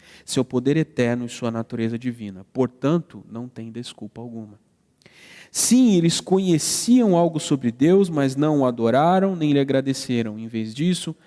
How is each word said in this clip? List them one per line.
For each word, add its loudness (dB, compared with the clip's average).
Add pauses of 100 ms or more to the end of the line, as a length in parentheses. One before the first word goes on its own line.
(260)
seu -2
poder 0
eterno -2
e -10
sua -6
natureza -4
divina. -10
Portanto, -2
não -12
tem -14
desculpa -16
alguma. -16 (920)
Sim, 4
eles 2
conheciam 2
algo 2
sobre -2
Deus, 2
mas -2
não 2
o 2
adoraram 2
nem 0
lhe 4
agradeceram. -2
Em -10
vez -6
disso, -2 (140)